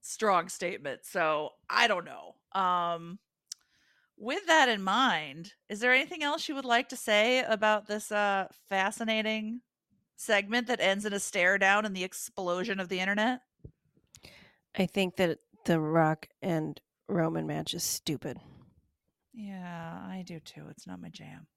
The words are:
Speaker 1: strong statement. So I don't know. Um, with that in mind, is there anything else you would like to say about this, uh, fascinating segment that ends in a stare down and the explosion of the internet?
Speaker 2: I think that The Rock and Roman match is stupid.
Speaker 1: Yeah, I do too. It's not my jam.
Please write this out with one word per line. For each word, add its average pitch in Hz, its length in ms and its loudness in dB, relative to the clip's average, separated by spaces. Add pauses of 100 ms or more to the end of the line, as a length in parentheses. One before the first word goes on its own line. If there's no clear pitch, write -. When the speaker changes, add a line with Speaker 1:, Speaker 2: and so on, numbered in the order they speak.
Speaker 1:
strong 185 480 0
statement. 143 560 -8
So 156 460 0 (180)
I 233 180 4
don't 180 180 0
know. 127 300 -16 (240)
Um, 175 600 0 (960)
with 294 300 -6
that 311 220 6
in 208 140 0
mind, 185 720 0 (160)
is 202 100 -8
there 247 140 4
anything 311 300 0
else 302 260 -2
you 294 60 -6
would 269 100 -6
like 247 240 2
to 254 80 -12
say 226 460 4
about 214 440 2
this, 214 240 -6
uh, 202 360 0 (200)
fascinating 220 920 -2 (560)
segment 214 500 2
that 240 140 0
ends 196 240 2
in 202 80 -2
a 202 60 0
stare 190 380 2
down 196 280 4
and 196 100 -4
the 185 80 -2
explosion 185 760 -4
of 180 100 -4
the 185 100 -2
internet? 214 420 0 (1300)
Speaker 2:
I 190 100 2
think 185 300 -2
that 175 240 2 (260)
The 165 140 4
Rock 156 480 2 (140)
and 156 380 -2 (280)
Roman 165 400 0
match 156 260 -6
is 170 100 -6
stupid. - 560 -6 (960)
Speaker 1:
Yeah, 180 760 -10
I 185 160 -8
do 170 140 -12
too. 151 300 -18
It's - 180 -18
not 180 120 -12
my 170 100 -12
jam. 156 480 -18